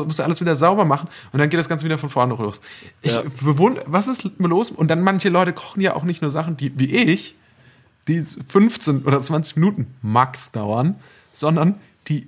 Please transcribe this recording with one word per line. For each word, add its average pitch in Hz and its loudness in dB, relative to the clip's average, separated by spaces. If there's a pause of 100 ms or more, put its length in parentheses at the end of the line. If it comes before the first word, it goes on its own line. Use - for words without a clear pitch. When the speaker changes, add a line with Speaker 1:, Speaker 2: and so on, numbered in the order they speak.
Speaker 1:
musst 156 -4
du - -2
alles 160 -2
wieder 170 0
sauber 180 4
machen 147 0 (240)
und 135 0
dann 147 4
geht 165 2
das 165 -2
Ganze 156 -4
wieder 160 0
von 143 -6
vorne 123 0
los. 107 -6 (400)
Ich 117 0
Speaker 2:
Ja. 117 0 (180)
Speaker 1:
bewund-, 151 2
was 185 0
ist 262 -6 (160)
mit 175 2
los? 196 2
Und 160 0
dann 165 2
manche 190 2
Leute 180 2
kochen - -8
ja 190 2
auch 143 -4
nicht 175 -4
nur 147 -2
Sachen, 160 -4
die, 139 -6
wie 131 4 (100)
ich, 196 0 (720)
die 165 0
fünfzehn 151 0
oder 139 4
zwanzig 156 -4
Minuten 170 0 (140)
max 120 0
dauern, 113 0 (380)
sondern 160 2 (320)
die 143 -4